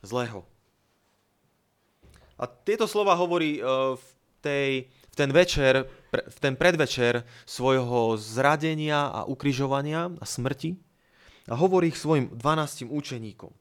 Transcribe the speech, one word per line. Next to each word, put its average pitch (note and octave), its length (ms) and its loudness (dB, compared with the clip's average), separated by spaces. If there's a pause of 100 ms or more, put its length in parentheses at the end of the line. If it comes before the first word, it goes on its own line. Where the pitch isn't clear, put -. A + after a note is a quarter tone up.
zlého." A2+ 400 -6 (2000)
A - 80 -6
tieto G#3+ 400 -2
slova G3+ 320 2
hovorí, E3+ 400 0
e, G2+ 40 -8 (360)
v - 80 -20 (400)
tej, C3+ 480 -2 (160)
v - 80 -20
ten C#3 160 2
večer, C3+ 560 4 (240)
pre-, - 160 0
v - 80 -20
ten C#3 160 0
predvečer B2+ 720 2 (240)
svojho B2 640 2
zradenia D3 960 0
a - 160 -6
ukrižovania C#3+ 880 -2
a D#3+ 80 -14
smrti B2+ 560 -6 (720)
a A#2 80 -4
hovorí F3+ 320 4
ich D#3 80 -8
svojim D3+ 320 0
dvanástim C#3 640 -4
učeníkom. A#2+ 560 -10 (120)